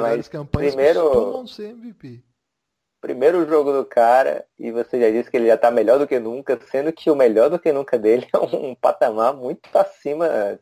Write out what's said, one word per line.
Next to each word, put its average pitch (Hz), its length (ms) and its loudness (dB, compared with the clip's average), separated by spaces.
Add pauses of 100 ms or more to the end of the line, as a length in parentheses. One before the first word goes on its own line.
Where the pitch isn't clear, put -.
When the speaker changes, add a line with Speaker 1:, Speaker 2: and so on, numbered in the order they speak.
Speaker 1:
melhores 117 180 0
Speaker 2:
mas - 100 -12
Speaker 1:
campanhas 143 460 -4
Speaker 2:
primeiro 151 260 2 (100)
Speaker 1:
costumam 120 360 -2
ser 208 240 -16
M 240 100 -20
V 226 140 -20
P. 123 300 -20 (760)
Speaker 2:
Primeiro 147 460 0
jogo 151 260 2
do 135 120 -2
cara, 127 600 2 (140)
e 117 140 -10
você 117 280 -6
já 113 100 4
disse 117 200 -2
que - 60 -4
ele 117 100 0
já 113 120 6
tá 120 120 4
melhor 120 280 2
do 147 80 0
que 135 120 -4
nunca, 120 400 -6 (120)
sendo 143 220 -4
que - 180 -2
o 151 60 2
melhor 120 340 4
do 175 80 0
que 165 140 -2
nunca 139 260 -2
dele 113 300 0
<laughs> - 60 -4
é - 40 0
um 143 360 -4
patamar 123 600 0
muito 131 260 -10 (160)
acima, 170 500 -2 (360)